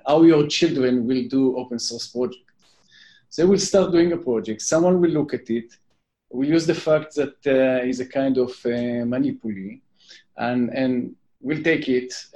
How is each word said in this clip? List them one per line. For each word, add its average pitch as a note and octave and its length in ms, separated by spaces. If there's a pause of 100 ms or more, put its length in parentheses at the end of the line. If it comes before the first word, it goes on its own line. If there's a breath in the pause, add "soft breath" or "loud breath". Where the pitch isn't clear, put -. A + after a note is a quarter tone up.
how D#3 160
your D#3 240
children B2+ 580
will B2+ 220
do C3 300
open A#2+ 240
source - 260
projects, B2 460 (840 soft breath)
they D#3 60
will F#3+ 160
start F#3+ 320
doing E3+ 220
a E3 40
project, A2 460
someone F3 380
will F3 100
look D3+ 240
at - 160
it, A2+ 180 (640)
will C3 180
use D#3+ 160
the D#3+ 100
fact D#3 420
that, C#3+ 180 (120)
uh, C3 380
is B2+ 140
a B2 80
kind C3+ 320
of, B2 120 (160)
uh, A#2+ 380
monopoly, A#2 760 (540 loud breath)
and, A#2+ 340
and B2+ 460 (240)
we'll D3+ 220
take D#3+ 260
it B2+ 260 (220)